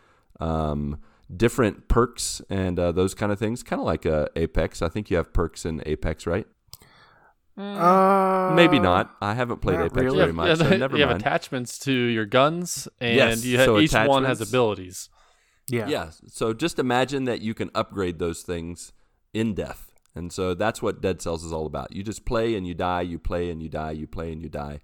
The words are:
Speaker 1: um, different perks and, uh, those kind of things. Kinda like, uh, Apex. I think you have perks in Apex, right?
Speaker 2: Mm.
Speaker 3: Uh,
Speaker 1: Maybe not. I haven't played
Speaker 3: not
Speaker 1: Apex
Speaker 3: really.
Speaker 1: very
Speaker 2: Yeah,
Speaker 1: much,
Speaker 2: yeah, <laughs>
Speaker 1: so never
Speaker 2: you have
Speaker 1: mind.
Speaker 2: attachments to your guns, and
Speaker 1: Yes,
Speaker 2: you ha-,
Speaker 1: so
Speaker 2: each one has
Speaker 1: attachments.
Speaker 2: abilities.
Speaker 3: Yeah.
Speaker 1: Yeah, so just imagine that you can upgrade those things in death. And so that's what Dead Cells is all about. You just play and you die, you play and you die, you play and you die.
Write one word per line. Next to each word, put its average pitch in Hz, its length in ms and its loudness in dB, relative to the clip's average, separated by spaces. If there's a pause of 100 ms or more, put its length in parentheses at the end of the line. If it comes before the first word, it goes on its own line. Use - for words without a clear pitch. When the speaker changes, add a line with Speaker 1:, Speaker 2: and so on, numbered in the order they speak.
(400)
Speaker 1:
um, 76 580 -2 (360)
different 110 520 2
perks - 640 2
and, 92 300 -2
uh, 87 140 4
those 92 200 2
kind 104 180 -2
of 101 80 0
things. 113 240 -4
Kinda - 220 -4
like, 90 220 0
uh, 76 200 2 (100)
Apex. 82 440 -2
I 85 80 0
think 107 220 -6
you 90 80 2
have - 160 -4
perks 90 320 -2
in 80 180 -6
Apex, 78 420 -4
right? 87 200 -2 (1120)
Speaker 2:
Mm. 202 200 -10
Speaker 3:
Uh, 190 760 4
Speaker 1:
Maybe 175 240 8
not. 92 420 2
I 104 140 -2
haven't 120 260 -4
played 92 180 0
Speaker 3:
not 85 80 0
Speaker 1:
Apex - 160 -2
Speaker 3:
really. 131 160 0
Speaker 1:
very - 100 4
Speaker 2:
Yeah, 82 40 -2
Speaker 1:
much, 117 160 0
Speaker 2:
yeah, 160 60 4
<laughs> 160 160 4
Speaker 1:
so 190 60 6
never 139 200 0
Speaker 2:
you 147 60 4
have 135 80 4
Speaker 1:
mind. 92 120 0
Speaker 2:
attachments 139 580 -4
to 135 120 0
your 120 340 2
guns, 143 600 0 (120)
and 117 160 2
Speaker 1:
Yes, 117 280 4
Speaker 2:
you 123 140 2
ha-, 131 80 8
Speaker 1:
so 110 120 6
Speaker 2:
each 104 140 4
one 131 320 4
has 123 160 0
Speaker 1:
attachments. 104 100 -4
Speaker 2:
abilities. 101 580 -2 (600)
Speaker 3:
Yeah. 117 200 -2
Speaker 1:
Yeah, 95 220 -4 (180)
so 113 260 -2
just 151 240 -4
imagine 131 460 0
that 117 180 -2
you 110 100 -4
can 107 220 -6
upgrade 95 440 -2
those 85 240 -4
things 85 500 -8 (420)
in 110 200 -2
death. 73 360 -8 (240)
And 87 180 -10
so 92 220 -2
that's 104 260 -2
what 104 220 -4
Dead 92 180 -2
Cells 85 240 -6
is 82 80 -8
all 78 140 -4
about. 69 280 -8
You 95 80 -8
just 104 220 -10
play 117 300 0
and 92 120 -4
you 87 60 -6
die, 90 300 -2
you 85 160 -6
play 87 320 -4
and 82 120 -8
you 78 60 -10
die, 78 220 -6
you 76 160 -8
play 82 260 -8
and 80 80 -10
you - 80 -10
die. 73 360 -10